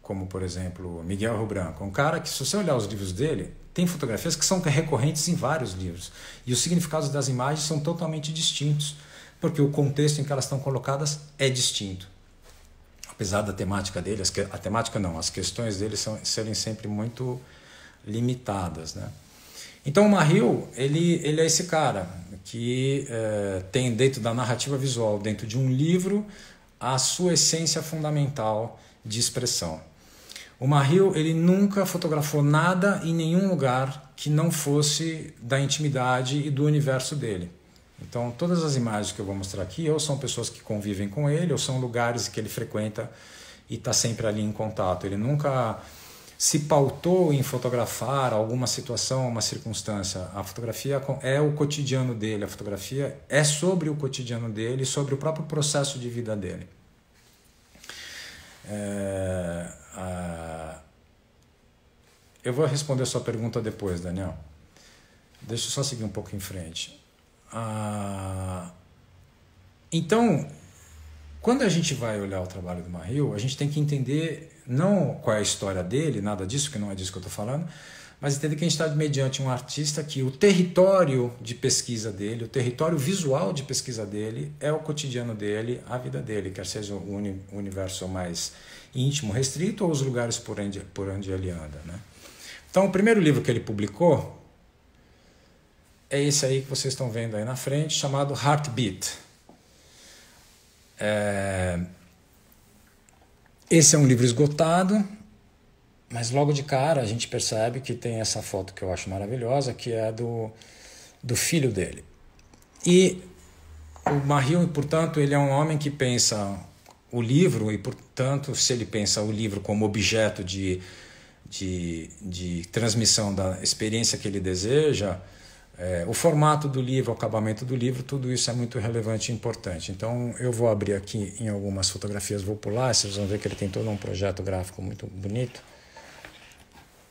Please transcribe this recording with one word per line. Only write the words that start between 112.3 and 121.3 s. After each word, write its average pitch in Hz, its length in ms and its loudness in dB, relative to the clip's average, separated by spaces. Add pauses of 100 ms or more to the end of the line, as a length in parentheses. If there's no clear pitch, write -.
E 180 340 8 (840)
o 151 80 4 (120)
Marril, 143 420 6
portanto, 156 520 2
ele 143 140 4
é 143 60 6
um 143 100 4
homem 151 300 2
que 147 100 -2
pensa 120 640 0 (560)
o 120 100 0
livro, 117 500 4
e, 101 80 -2
portanto, 131 760 -4
se - 200 2
ele 113 120 0
pensa 104 380 0
o 110 80 0
livro 104 280 -2
como 104 260 0
objeto 104 580 2
de, 92 360 -2 (720)